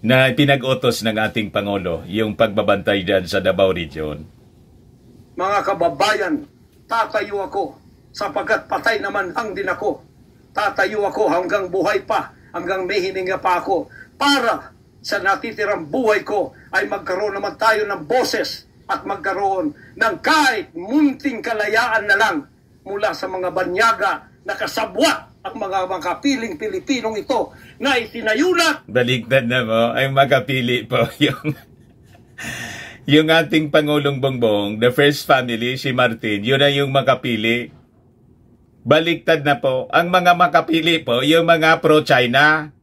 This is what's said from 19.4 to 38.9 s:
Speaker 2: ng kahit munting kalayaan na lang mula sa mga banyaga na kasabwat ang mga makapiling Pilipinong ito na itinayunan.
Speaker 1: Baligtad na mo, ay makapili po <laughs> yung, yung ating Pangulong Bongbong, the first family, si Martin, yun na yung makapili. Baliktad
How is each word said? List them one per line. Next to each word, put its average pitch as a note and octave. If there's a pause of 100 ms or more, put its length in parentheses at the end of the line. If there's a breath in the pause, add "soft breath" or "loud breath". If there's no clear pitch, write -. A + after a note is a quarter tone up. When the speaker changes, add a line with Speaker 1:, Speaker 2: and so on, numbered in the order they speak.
Speaker 2:
ng -
kahit C4+
munting B3+
kalayaan A3
na G3+
lang F3 (480)
mula G3
sa -
mga F#3
banyaga F#3 (160)
na -
kasabwat A3 (120)
ang D#3+
mga F#3+
makapiling G3
Pilipinong G#3+
ito A3 (240 loud breath)
na C4
itinayunan. C#4+
Speaker 1:
Baligtad B2
na B2
mo, A2+
ay C3
makapili B2+
po A#2+
<laughs> -
yung, C#3+ (1500 loud breath)
yung D3+
ating D#3+
Pangulong C#3+
Bongbong, G#2+
the A#2+
first C#3+
family, B2
si C3
Martin, A2+
yun B2+
na C#3+
yung C#3
makapili. A#2+ (1200)
Baliktad D#3+